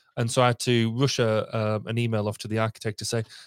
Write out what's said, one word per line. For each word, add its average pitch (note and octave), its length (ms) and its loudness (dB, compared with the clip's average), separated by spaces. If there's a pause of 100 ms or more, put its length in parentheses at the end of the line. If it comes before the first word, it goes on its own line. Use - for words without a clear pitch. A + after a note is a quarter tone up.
(180)
And A#2+ 140 -2
so C3 100 2
I B2 60 6
had A#2+ 140 2
to A#2 340 2
rush C3 240 0
a, A2 360 0
uh, G#2+ 300 0
an A2+ 120 -4
email A2 300 0
off G2+ 120 -6
to - 80 -12
the A2 100 -2
architect A2 420 -4
to A2 60 -10
say, A#2 180 -2 (240)